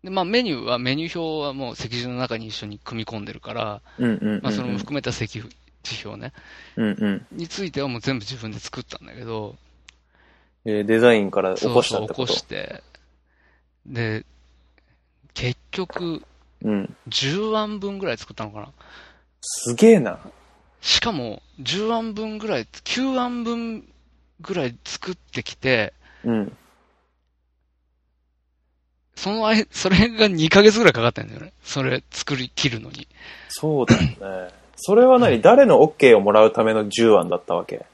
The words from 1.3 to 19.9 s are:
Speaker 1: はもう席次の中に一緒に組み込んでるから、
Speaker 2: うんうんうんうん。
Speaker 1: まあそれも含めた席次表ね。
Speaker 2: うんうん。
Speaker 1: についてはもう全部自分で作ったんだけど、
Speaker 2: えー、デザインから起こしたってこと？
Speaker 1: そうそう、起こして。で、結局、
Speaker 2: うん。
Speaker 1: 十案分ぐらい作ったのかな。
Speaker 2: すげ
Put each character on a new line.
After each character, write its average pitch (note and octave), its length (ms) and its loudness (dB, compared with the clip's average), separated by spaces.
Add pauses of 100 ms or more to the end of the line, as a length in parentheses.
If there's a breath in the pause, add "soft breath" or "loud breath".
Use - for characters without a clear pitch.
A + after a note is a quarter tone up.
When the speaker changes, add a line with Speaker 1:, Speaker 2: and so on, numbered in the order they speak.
Speaker 1:
は C#3 60 -8
も C3+ 180 -8
う - 40 -14
席 A#2 220 -10
次 A#2+ 100 -8
の B2 100 -8
中 B2 200 -6
に A2+ 100 -12
一 G#2 80 -14
緒 - 100 -12
に G#2 180 -14
組 A2+ 200 -10
み - 20 -10
込 A2 160 -12
ん G2+ 40 -12
で G2+ 60 -14
る - 80 -16
か A#2 140 -16
ら、 A2 280 -8 (180 soft breath)
Speaker 2:
う - 20 -2
ん B2+ 40 0
う - 20 2
ん G#2+ 140 0
う G#2 40 -6
ん G#2+ 100 -2
う G2 40 -6
ん。 - 20 -12
Speaker 1:
ま - 80 -6
あ - 20 -4
そ G#2 120 -6
れ B2 60 -8
も G2+ 100 -6
含 C#3 160 -10
め C#3 60 -4
た C#3 100 -6
席 A2 300 -8 (420)
次 - 240 -12
表 G#2 120 -14
ね。 A#2 140 -14 (420 soft breath)
Speaker 2:
う A#2 80 -4
ん A2 40 0 (120)
う G#2+ 80 0
ん。 G2+ 240 -4
Speaker 1:
に E3 160 -10
つ G3 160 -10
い E3+ 80 -8
て C#3 100 -6
は C#3 60 -4
も A#2+ 120 -8
う - 20 -16
全 C3+ 180 -4
部 - 20 -12
自 G#2 140 -14
分 A2 160 -12
で G#2 80 -14
作 - 220 -14
っ - 20 -14
た - 160 -16
ん - 60 -20
だ - 80 -20
け A#2+ 100 -18
ど、 A2+ 320 -10 (1120)
Speaker 2:
え G#2 140 0
ー、 G2+ 40 -2
デ A2 140 4
ザ A#2+ 140 8
イ G#2+ 100 2
ン G2 60 -4
か G2 120 -2
ら F#2+ 140 0
起 B2 160 -2
こ A#2+ 120 4
し - 60 -2
た A2 100 -2
っ G#2+ 80 -6
て - 0 -
こ - 60 -8
と？ - 20 -8
Speaker 1:
そ C3 80 -6
う A#2+ 40 -6
そ - 60 -2
う、 - 0 -
起 - 0 -
こ - 60 -4
し - 20 -12
て。 - 420 -14 (1000)
で、 A2 400 -6 (1080)
結 B2+ 240 -6 (120)
局、 E3+ 520 -8 (400)
Speaker 2:
う G#2+ 80 -2
ん。 G2+ 240 -4 (120)
Speaker 1:
十 F#3 480 -4
案 G#3+ 240 -6
分 G3 200 -8
ぐ G3 60 -8
ら C#3 80 -4
い A2+ 40 -8
作 - 160 -18
っ - 20 -20
た A2 100 -10
の G#2 60 -14
か G#2 100 -14
な。 C#3+ 80 -16 (720 soft breath)
Speaker 2:
す - 340 -6
げ A3+ 180 8